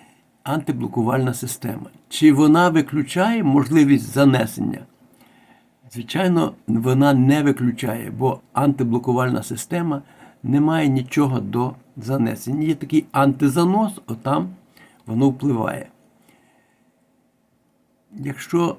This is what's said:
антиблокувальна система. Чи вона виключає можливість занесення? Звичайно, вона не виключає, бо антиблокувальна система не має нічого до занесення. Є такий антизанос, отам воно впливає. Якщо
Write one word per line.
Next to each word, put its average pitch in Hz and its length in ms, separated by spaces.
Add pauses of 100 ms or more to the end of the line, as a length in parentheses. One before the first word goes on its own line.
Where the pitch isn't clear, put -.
(420)
антиблокувальна 127 920
система. - 560 (180)
Чи 151 240
вона 151 360
виключає 170 760
можливість 139 720
занесення? 127 720 (1080)
Звичайно, 165 600 (120)
вона 131 480
не 139 280
виключає, 120 680
бо 113 300 (120)
антиблокувальна 127 880
система 151 600 (400)
не 127 180
має 156 280
нічого 131 520
до 120 340 (220)
занесення. 123 720
Є 160 80
такий 151 380
антизанос, 147 920
отам 147 420 (580)
воно 117 220
впливає. 127 600 (2250)
Якщо 170 680